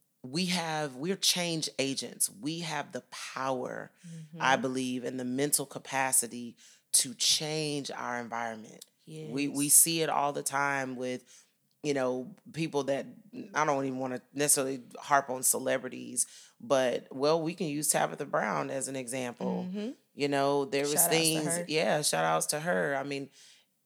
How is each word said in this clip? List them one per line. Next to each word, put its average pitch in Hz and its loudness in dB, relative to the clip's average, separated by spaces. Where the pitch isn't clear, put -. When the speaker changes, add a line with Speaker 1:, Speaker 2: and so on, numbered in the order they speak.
Speaker 1:
we 147 -2
have, 156 -2
we're 180 -2
change 170 0
agents. 131 -2
We 160 -4
have 151 -4
the 127 -6
power, 123 -6
I 131 6
Speaker 2:
Mm-hmm. 123 2
Speaker 1:
believe, 127 -2
and 127 -6
the 123 -4
mental 139 2
capacity 120 -2
to 127 4
change 151 0
our 120 -4
environment. 117 -8
We, 156 -2
we 139 0
Speaker 2:
Yes. 147 4
Speaker 1:
see 165 8
it 151 2
all 143 2
the 143 -4
time 139 0
with, 127 -4
you 147 2
know, 127 0
people 147 -2
that, 131 0
I 147 2
don't 139 2
even 131 -4
wanna 127 -4
necessarily 135 2
harp 139 2
on 131 -4
celebrities, 127 0
but, 127 2
well, 151 2
we 165 -2
can 185 -2
use 147 -2
Tabitha 156 0
Brown 151 0
as 135 -4
an 135 -6
example. 127 -4
Speaker 2:
Mm-hmm. 208 -6
Speaker 1:
You 143 0
know, 139 2
there 139 0
was 143 0
Speaker 2:
Shout 156 2
outs 170 6
to 160 6
Speaker 1:
things, 160 2
Speaker 2:
her. 175 -2
Speaker 1:
yeah, 156 2
shout 160 2
outs 160 2
to 151 -2
her. 165 0
I 139 -2
mean, 139 -6